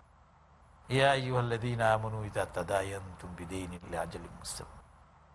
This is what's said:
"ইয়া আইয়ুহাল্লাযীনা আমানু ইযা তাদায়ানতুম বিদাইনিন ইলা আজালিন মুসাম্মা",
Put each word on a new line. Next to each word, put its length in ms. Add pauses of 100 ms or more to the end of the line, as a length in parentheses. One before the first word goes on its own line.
(880)
"ইয়া 220
আইয়ুহাল্লাযীনা 840
আমানু 300
ইযা 220
তাদায়ানতুম 880
বিদাইনিন 540
ইলা 140
আজালিন 300
মুসাম্মা", 500 (540)